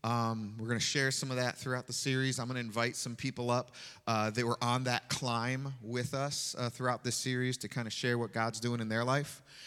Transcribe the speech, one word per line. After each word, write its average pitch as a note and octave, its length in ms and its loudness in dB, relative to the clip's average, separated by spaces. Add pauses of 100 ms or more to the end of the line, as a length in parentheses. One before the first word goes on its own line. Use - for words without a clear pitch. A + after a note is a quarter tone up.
Um, A2+ 560 0
we're A2 80 -4
gonna A#2 140 0
share C3+ 320 4
some C3+ 180 -2
of B2+ 60 -2
that B2 200 0
throughout B2+ 300 -4
the B2+ 60 -8
series. C3 480 2
I'm A#2 80 -2
gonna B2+ 100 -2
invite A#2 380 0
some A#2+ 180 -4
people A#2+ 340 -2
up, B2 220 2 (380)
uh, A2 220 4
that A#2+ 140 2
were A#2 160 2
on B2 240 4
that A#2+ 240 0
climb C3 720 0
with A#2+ 340 -2
us, C#3 440 -2
uh, B2 100 0
throughout B2 360 0
this A#2+ 100 0
series B2+ 440 0
to G#2+ 100 -6
kinda A#2 220 -4
share A#2+ 280 2
what A2+ 140 -2
God's A2+ 260 0
doing A#2+ 220 0
in A2 80 -2
their A2+ 160 2
life C#3 360 0 (260)